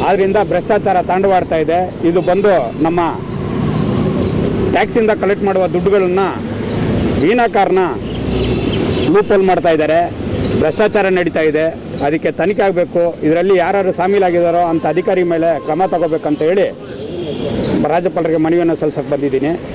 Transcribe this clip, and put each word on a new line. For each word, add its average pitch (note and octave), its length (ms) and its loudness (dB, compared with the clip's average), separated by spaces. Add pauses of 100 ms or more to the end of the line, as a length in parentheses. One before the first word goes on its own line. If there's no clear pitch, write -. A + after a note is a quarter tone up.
ಆದ್ರಿಂದ F#3+ 400 2
ಭ್ರಷ್ಟಾಚಾರ F#3 580 0
ತಾಂಡವಾಡ್ತಾ F#3 540 0
ಇದೆ. E3 520 0
ಇದು E3+ 140 2
ಬಂದು E3+ 640 2
ನಮ್ಮ E3+ 160 2 (1700)
ಟ್ಯಾಕ್ಸಿಂದ G#3+ 400 0 (100)
ಕಲೆಕ್ಟ್ G3 240 0
ಮಾಡುವ F#3+ 220 0
ದುಡ್ಡುಗಳನ್ನ F3+ 520 2 (1000)
ವಿನಾಕಾರಣ A#3 580 2 (1400)
ಲೂಪೋಲ್ G3+ 300 2
ಮಾಡ್ತಾ F3 240 2
ಇದ್ದಾರೆ. D#3+ 560 0 (340)
ಭ್ರಷ್ಟಾಚಾರ G3+ 480 0
ನಡೀತಾ F3 320 0
ಇದೆ, D#3 260 2 (400)
ಅದಕ್ಕೆ D#3 260 -2
ತನಿಖೆ F3+ 300 -2
ಆಗಬೇಕು. F3 640 0
ಇದರಲ್ಲಿ F3 340 2
ಯಾರ್ಯಾರು F#3 340 2
ಶಾಮೀಲಾಗಿದ್ದಾರೋ F3 680 2
ಅಂಥ E3 280 0
ಅಧಿಕಾರಿ F3+ 380 0
ಮೇಲೆ E3 360 0
ಕ್ರಮ D#3 260 -2
ತಗೋಬೇಕಂತ D#3+ 560 0
ಹೇಳಿ F3+ 220 2 (1200)
ರಾಜ್ಯಪಾಲರಿಗೆ E3 500 0
ಮನವಿಯನ್ನು E3 380 2
ಸಲ್ಲಿಸಕ್ಕೆ C#3+ 360 -2
ಬಂದಿದ್ದೀನಿ. C#3+ 480 0 (140)